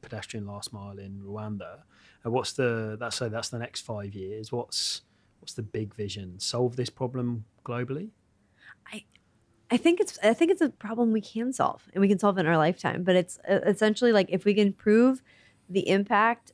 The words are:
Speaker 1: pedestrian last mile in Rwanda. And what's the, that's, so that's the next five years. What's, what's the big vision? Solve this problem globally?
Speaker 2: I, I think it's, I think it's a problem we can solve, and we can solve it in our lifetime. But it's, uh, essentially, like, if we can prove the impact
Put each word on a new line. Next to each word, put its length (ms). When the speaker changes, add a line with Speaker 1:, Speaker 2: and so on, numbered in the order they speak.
Speaker 1:
pedestrian 460
last 260
mile 240
in 260
Rwanda. 580
And 80
what's 220
the, 460
that's, 180
so 120
that's 200
the 100
next 220
five 340
years. 360
What's, 500
what's 140
the 80
big 320
vision? 460
Solve 380
this 120
problem 540
globally? 440
Speaker 2:
I, 120
I 60
think 240
it's, 240
I 100
think 180
it's 100
a 80
problem 420
we 100
can 300
solve, 420
and 60
we 80
can 100
solve 200
it 40
in 60
our 100
lifetime. 460
But 140
it's, 300
uh, 180
essentially, 480
like, 160
if 160
we 80
can 180
prove 500
the 200
impact 640